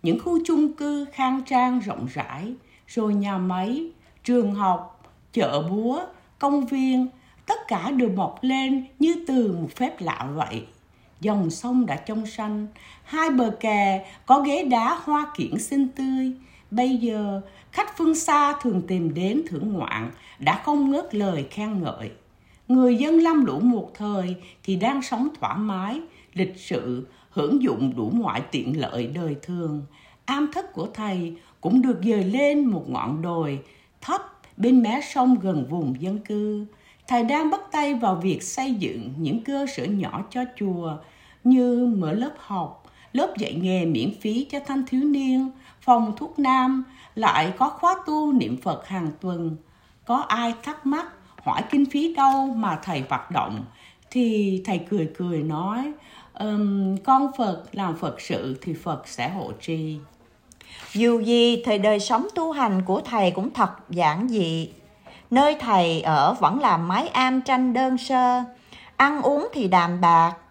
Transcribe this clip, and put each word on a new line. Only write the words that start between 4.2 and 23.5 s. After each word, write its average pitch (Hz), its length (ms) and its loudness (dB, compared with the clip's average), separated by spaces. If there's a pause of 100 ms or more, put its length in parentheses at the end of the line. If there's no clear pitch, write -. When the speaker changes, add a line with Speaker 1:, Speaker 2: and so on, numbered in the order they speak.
Speaker 1:
trường 233 320 2
học, 190 480 -2 (300)
chợ 151 360 2
búa, 233 320 -2 (380)
công 285 260 2
viên, 262 420 2 (380)
tất 453 220 -4
cả 202 240 -2
đều 247 180 2
mọc 185 320 -2
lên 269 440 0 (140)
như 330 280 2
từ 226 340 2
một 156 140 -6
phép 254 260 -4
lạ 151 320 -4
vậy. 113 320 -6 (560)
Dòng 196 280 0
sông 247 360 0
đã 147 100 -4
trong 220 300 -6
xanh, 214 420 -6 (360)
hai 320 260 -2
bờ 240 300 2
kè 202 460 2 (200)
có 269 140 6
ghế 294 240 0
đá 254 400 2
hoa 294 220 0 (100)
kiểng - 240 -4
xinh 277 280 0
tươi. 262 460 -2 (380)
Bây 247 260 2
giờ, 214 440 -2 (300)
khách - 260 -4
phương 320 180 2
xa 294 460 2
thường 190 260 0
tìm 170 260 -2
đến 196 360 0
thưởng 190 240 -4
ngoạn 117 380 -4 (280)
đã 139 260 0
không 294 260 2
ngớt 294 240 -2
lời 180 360 -2
khen 208 320 -4
ngợi. 110 280 -8 (560)
Người 247 280 6
dân 311 240 4
lam 330 260 6
lũ 139 140 -2